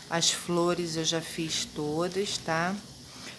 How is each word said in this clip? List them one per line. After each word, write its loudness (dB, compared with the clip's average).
As 4
flores 2
eu 0
já 2
fiz -2
todas, 0
tá? 0